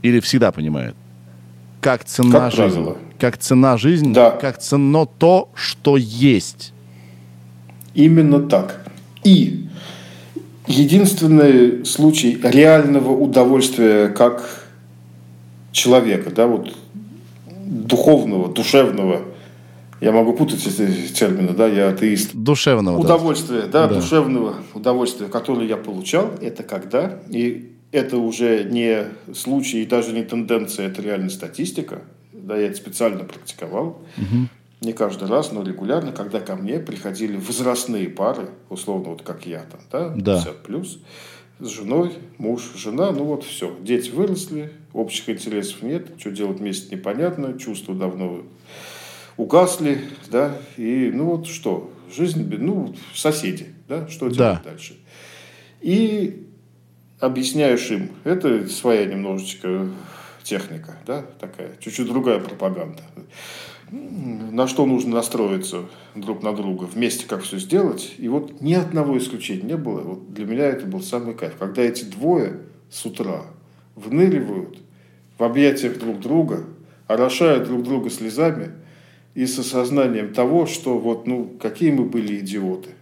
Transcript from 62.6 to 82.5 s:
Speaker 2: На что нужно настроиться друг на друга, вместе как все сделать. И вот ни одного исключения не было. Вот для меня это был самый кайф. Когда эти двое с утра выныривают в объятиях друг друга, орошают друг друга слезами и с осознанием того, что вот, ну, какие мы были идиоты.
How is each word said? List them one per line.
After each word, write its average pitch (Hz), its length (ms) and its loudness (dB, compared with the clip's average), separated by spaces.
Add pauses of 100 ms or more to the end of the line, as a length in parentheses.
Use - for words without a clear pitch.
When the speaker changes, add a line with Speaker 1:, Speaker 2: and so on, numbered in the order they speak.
Speaker 2:
На 127 800 -6
что 135 180 2
нужно 123 300 0
настроиться 98 640 -4 (320)
друг 101 280 -10
на 107 120 -4
друга, 95 300 -6
вместе 117 420 -6
как 95 160 -8
все - 160 -10
сделать. 170 600 -2
И 117 100 -8
вот 143 320 -6
ни 147 140 -2
одного 156 440 -2
исключения 104 440 -8
не 139 140 -6
было. 123 240 -6
Вот 92 340 -14
для 104 120 -10
меня 117 200 -2
это 120 200 -4
был 95 160 -8
самый 117 320 -8
кайф. - 240 -10
Когда 98 240 -4
эти 120 220 -2
двое 107 560 -2 (300)
с - 140 -16
утра 98 380 -8 (520)
выныривают 110 840 -2 (600)
в 117 60 0
объятиях 127 540 2
друг 113 220 -8
друга, 123 440 -2 (420)
орошают 127 640 2
друг 123 160 -4
друга 123 260 -4
слезами 113 600 -4 (640)
и 127 120 -2
с 127 120 -6
осознанием 123 720 -2
того, 147 340 2
что 127 320 -4
вот, 113 280 -4
ну, 123 340 -4
какие 151 320 -2
мы 127 120 0
были 104 360 -4
идиоты. 95 500 -8 (100)